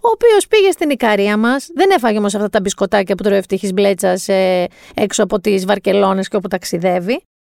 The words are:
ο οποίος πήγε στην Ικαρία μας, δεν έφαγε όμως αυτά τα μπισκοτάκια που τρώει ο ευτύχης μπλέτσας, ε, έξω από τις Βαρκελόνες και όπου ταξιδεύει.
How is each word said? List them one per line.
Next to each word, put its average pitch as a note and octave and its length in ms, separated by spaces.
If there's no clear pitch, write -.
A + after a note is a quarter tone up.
ο A#4 100
οποίος A4 340
πήγε G4 240
στην D#4+ 180
Ικαρία G#3 480
μας, A#3+ 360
δεν F4+ 160
έφαγε A#3+ 280
όμως G#3 180
αυτά G#3 140
τα G#3 120
μπισκοτάκια G3 540
που F#3 80
τρώει G3 120
ο - 20
ευτύχης F#3+ 360
μπλέτσας, F#3+ 540
ε, F#3 400
έξω G#3+ 300
από G3+ 160
τις F#3+ 260
Βαρκελόνες G3 640
και - 80
όπου F3+ 120
ταξιδεύει. F3+ 760